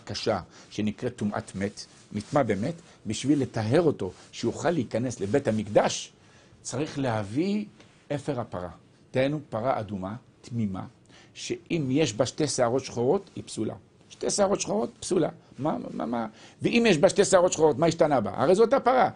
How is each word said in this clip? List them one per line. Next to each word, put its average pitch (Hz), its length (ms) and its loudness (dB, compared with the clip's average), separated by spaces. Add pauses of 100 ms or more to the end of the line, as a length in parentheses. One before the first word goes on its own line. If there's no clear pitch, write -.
קשה, 101 360 -2 (300)
שנקראת 107 460 -4
טומאת 107 380 -4
מת, 98 300 -6 (280)
נטמע 139 300 0
במת, 123 320 -2 (320)
בשביל 131 360 0
לטהר 120 400 0
אותו, 104 300 0 (200)
שיוכל - 380 -2
להיכנס 123 500 -2
לבית 107 280 0
המקדש, 110 640 0 (500)
צריך 143 360 -6
להביא 135 640 -2 (500)
אפר 139 260 -4
הפרה. 90 300 -6 (420)
דהיינו, 139 280 0 (100)
פרה 117 300 -2
אדומה, 98 340 -8 (260)
תמימה, 104 460 -6 (480)
שאם - 560 -4
יש 143 220 2
בה 123 140 0
שתי 156 200 -2
שערות 131 380 0
שחורות, 139 520 0
היא 107 100 -12
פסולה. 113 280 -6 (340)
שתי - 220 -6
שערות 196 300 2
שחורות, 220 300 -2 (100)
פסולה. 160 280 0 (300)
מה, 139 180 -2 (140)
מה, - 160 -6
מה? 117 200 -4 (360)
ואם 233 260 2
יש 170 100 6
בה 185 100 6
שתי 196 160 4
שערות 180 280 4
שחורות, 151 260 4
מה 165 80 4
השתנה 156 340 4
בה? 98 140 -4
הרי 151 200 4
זו 208 80 6
אותה 233 180 4
פרה. 240 360 4